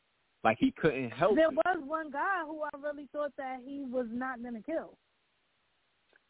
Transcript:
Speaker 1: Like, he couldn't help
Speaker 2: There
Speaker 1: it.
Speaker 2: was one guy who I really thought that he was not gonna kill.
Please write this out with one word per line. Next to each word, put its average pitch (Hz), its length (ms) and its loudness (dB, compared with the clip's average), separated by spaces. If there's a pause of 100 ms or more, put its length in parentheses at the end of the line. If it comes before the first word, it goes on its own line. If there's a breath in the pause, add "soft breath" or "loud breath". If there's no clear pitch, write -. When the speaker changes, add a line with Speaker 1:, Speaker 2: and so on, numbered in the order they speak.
(420)
Speaker 1:
Like, 110 160 6
he 135 140 4
couldn't 131 380 2
help 143 260 4
Speaker 2:
There 320 120 6
Speaker 1:
it. 302 80 -2
Speaker 2:
was 349 300 4
one 311 240 -4
guy 339 340 0
who 302 180 -8
I 294 160 -4
really 294 340 -6
thought 294 260 -4
that 262 260 -8
he 277 200 -8
was 254 260 -2
not 247 320 -6
gonna 240 180 -8
kill. 285 380 -6 (1300)